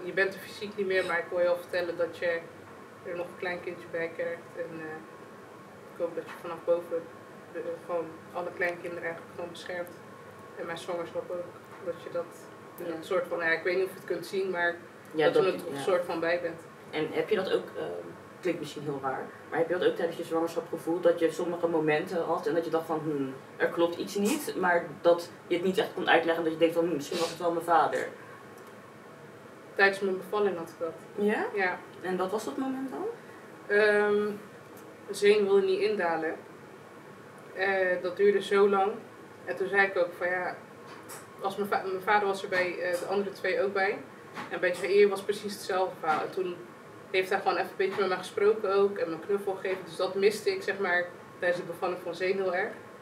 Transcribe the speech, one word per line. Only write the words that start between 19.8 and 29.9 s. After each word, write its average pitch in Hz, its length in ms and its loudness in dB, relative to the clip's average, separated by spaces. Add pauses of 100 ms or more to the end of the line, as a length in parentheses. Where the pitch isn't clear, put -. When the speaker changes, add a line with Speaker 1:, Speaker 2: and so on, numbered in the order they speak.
Speaker 2:
ook 165 80 4
tijdens 170 220 0
je 170 60 -6
zwangerschap 165 460 0
gevoeld, 165 340 -2
dat 170 160 6
je 165 120 4
sommige 170 360 -2
momenten 165 560 2
had 165 240 0
en 147 60 2
dat 165 120 2
je 156 60 -2
dacht 160 140 0
van, 156 140 -2
"Hmm, 143 340 -2 (240)
er 170 100 2
klopt 170 280 2
iets - 200 -6
niet", 214 440 0
maar 175 260 4 (160)
dat 175 280 4 (180)
je 175 80 2
het 175 100 0
niet 185 120 2
echt - 160 0
kon 180 160 -2
uitleggen 165 280 6
en 170 60 0
dat 160 100 0
je 156 60 -6
denkt 160 160 6
van, 165 100 4
"Hmm, 170 100 0
misschien 143 240 -4
was 165 100 2
het 160 100 -10
wel 175 120 0
mijn 165 140 -2
vader"? 160 420 4 (1700)
Speaker 1:
Tijdens 196 240 6